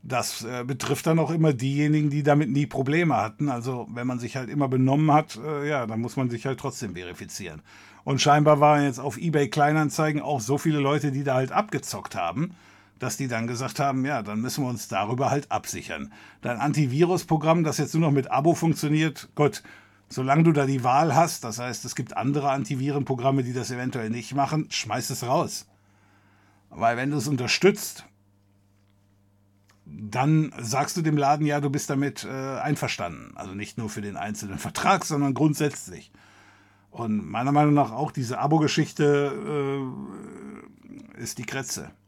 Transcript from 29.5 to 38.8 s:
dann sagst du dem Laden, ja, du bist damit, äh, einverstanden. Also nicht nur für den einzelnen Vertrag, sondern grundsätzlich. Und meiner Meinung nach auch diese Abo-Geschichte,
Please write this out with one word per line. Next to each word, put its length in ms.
dann 680
sagst 380
du 40
dem 160
Laden, 280
ja, 140
du 100
bist 200
damit, 340
äh, 360
einverstanden. 760
Also 200
nicht 220
nur 120
für 120
den 160
einzelnen 420
Vertrag, 440
sondern 300
grundsätzlich. 800
Und 360
meiner 240
Meinung 220
nach 180
auch 200
diese 260
Abo-Geschichte, 1500